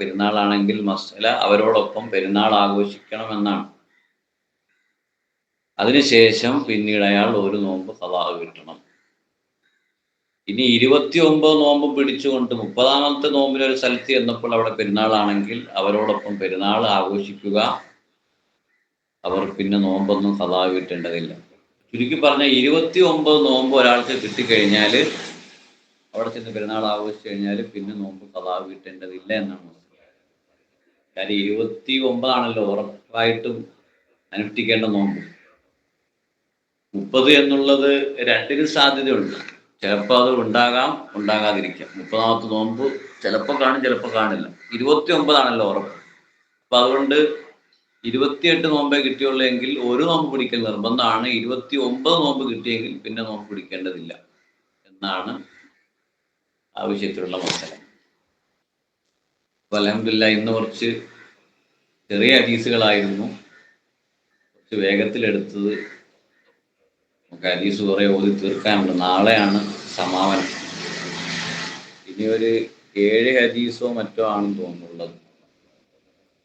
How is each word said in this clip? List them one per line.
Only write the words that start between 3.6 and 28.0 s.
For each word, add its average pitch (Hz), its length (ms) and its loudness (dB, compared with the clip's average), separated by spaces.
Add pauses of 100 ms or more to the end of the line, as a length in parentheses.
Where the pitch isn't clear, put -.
അതിനുശേഷം 120 720 6 (140)
പിന്നീട് 107 400 0
അയാൾ 101 220 4 (160)
ഒരു 101 180 -2
നോമ്പ് 92 260 -6 (100)
ഖളാ 90 220 -4 (160)
വീട്ടണം. 82 400 -16 (1700)
ഇനി 117 140 0 (120)
ഇരുപത്തിയൊമ്പത് 151 840 6
നോമ്പ് 143 340 4
പിടിച്ചുകൊണ്ട് 135 640 0
മുപ്പതാമത്തെ 139 760 2
നോമ്പിന് 135 320 0
ഒരു 131 120 0
സ്ഥലത്ത് 123 340 -2
ചെന്നപ്പോൾ 117 420 -2
അവിടെ 113 220 0
പെരുന്നാളാണെങ്കിൽ 104 800 0 (220)
അവരോടൊപ്പം 104 640 0
പെരുന്നാൾ 98 400 -2 (160)
ആഘോഷിക്കുക. 101 600 -4 (1700)
അവർ 95 160 -2 (160)
പിന്നെ 101 280 0
നോമ്പൊന്നും 98 540 0
ഖളാ 90 220 0 (120)
വീട്ടേണ്ടതില്ല. 85 580 -6 (580)
ചുരുക്കി 123 340 -2
പറഞ്ഞാൽ 139 260 4 (100)
ഇരുപത്തിയൊമ്പത് 156 800 4 (100)
നോമ്പ് 131 320 2
ഒരാൾക്ക് 123 420 4
കിട്ടിക്കഴിഞ്ഞാൽ 107 720 2 (1200)
അവിടെ 113 200 -4
ചെന്ന് 117 200 -14
പെരുന്നാൾ 107 280 -6 (100)
ആഘോഷിച്ചു 107 360 -6
കഴിഞ്ഞാൽ 101 300 -4 (140)
പിന്നെ 101 200 -10 (100)